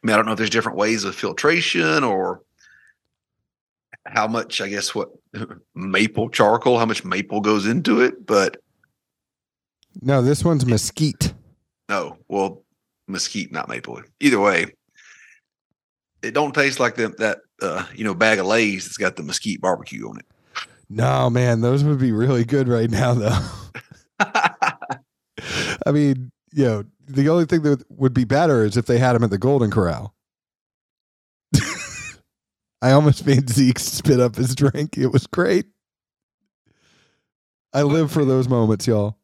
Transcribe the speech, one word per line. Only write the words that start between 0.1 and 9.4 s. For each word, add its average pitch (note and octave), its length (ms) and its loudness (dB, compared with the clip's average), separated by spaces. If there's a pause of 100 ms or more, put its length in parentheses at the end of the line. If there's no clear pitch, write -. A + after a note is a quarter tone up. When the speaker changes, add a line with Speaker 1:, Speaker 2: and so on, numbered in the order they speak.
Speaker 1:
I G#2 40 4
don't A2 100 2
know A2+ 60 -4
if G#2+ 60 -6
there's A2 120 -2
different A2+ 260 -2
ways G#2 280 0
of F#2+ 100 -6
filtration D#3 880 0
or - 380 -4 (1600)
how A2 240 -2
much, A2+ 320 -6
I G2+ 80 -6
guess, G2+ 260 -6
what, G2+ 140 -6 (240)
<laughs> - 420 -14
maple G#2 540 -2
charcoal, A#2+ 500 2
how A#2 60 2
much A2 180 -4
maple G2 380 -6
goes G#2 260 0
into C3+ 360 0
it, - 240 -2
but G2+ 320 2 (1400)